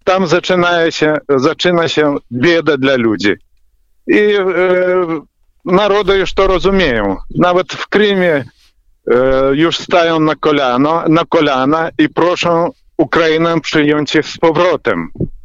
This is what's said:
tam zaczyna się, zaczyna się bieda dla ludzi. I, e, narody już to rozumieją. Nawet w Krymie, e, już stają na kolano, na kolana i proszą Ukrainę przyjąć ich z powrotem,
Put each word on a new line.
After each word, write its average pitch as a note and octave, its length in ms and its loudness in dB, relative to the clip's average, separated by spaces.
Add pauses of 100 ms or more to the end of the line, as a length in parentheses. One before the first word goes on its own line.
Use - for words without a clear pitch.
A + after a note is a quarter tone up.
tam F#3+ 220 0
zaczyna F3 640 0
się, D3+ 260 -2 (200)
zaczyna D#3+ 520 0
się D3 280 0 (160)
bieda D#3 440 0
dla C3+ 200 0
ludzi. G#2 380 0 (720)
I, - 120 2
e, G#3 260 2 (1200)
narody G3 520 2
już F#3 180 -2
to G3 120 2
rozumieją. E3 680 0 (180)
Nawet F3+ 380 0
w - 160 -12
Krymie, F#3+ 460 2
e, C3+ 100 -4 (1080)
już D#3 260 0
stają E3 420 0
na D#3 140 0
kolano, C#3+ 760 0
na D#3+ 160 2
kolana D3 720 0
i D3+ 100 2
proszą E3+ 600 0 (260)
Ukrainę D#3+ 640 0
przyjąć D3 540 0
ich D3+ 120 0
z - 120 -14
powrotem, D3+ 680 0 (360)